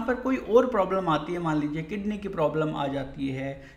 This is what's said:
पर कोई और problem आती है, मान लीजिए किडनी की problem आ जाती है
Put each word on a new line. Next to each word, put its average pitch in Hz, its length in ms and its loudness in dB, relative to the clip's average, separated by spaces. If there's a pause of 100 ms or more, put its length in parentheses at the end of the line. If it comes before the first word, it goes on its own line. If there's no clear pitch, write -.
पर 254 80 2
कोई 262 220 0
और 233 300 6
problem 190 420 2
आती 151 240 0
है, 175 60 -2
मान 160 200 0
लीजिए 147 240 -2
किडनी 208 340 -4
की 202 100 -6
problem 151 480 0
आ 143 120 -2
जाती 135 400 -4
है 135 340 -6 (160)